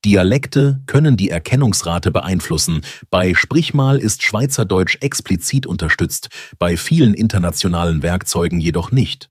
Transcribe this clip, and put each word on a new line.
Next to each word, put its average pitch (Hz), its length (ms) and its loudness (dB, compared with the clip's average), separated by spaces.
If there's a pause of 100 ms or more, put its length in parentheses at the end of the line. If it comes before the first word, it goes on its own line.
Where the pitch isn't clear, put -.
Dialekte 131 800 2
können 143 300 4
die 95 140 0
Erkennungsrate 87 840 0
beeinflussen. 82 680 -2 (280)
Bei 92 240 2
Sprichmal 139 640 2
ist - 240 -2
Schweizerdeutsch 101 800 0
explizit - 680 -2
unterstützt, - 640 -4 (300)
bei 87 180 0
vielen 147 380 4
internationalen 87 880 0
Werkzeugen 87 580 -2
jedoch 85 320 -2
nicht. - 380 -2